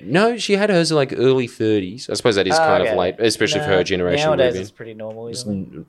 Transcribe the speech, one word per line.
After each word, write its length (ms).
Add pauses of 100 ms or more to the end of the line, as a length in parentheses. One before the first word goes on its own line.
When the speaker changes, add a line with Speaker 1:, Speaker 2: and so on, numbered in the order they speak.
Speaker 1:
no, 360
she 180
had 140
hers, 200
like, 240
early 320
thirties. 640
I 60
suppose 220
that 100
is 80
Speaker 2:
Oh, 40
Speaker 1:
kind 240
of 60
Speaker 2:
okay. 80
Speaker 1:
late, 220
especially 420
for 60
her 100
Speaker 2:
Nah, 60
Speaker 1:
generation, 440
Speaker 2:
nowadays 280
Speaker 1:
maybe. 80
Speaker 2:
it's 80
pretty 240
normal, 340
Speaker 1:
It's 120
Speaker 2:
isn't 340
it? 20
Speaker 1:
n-, 120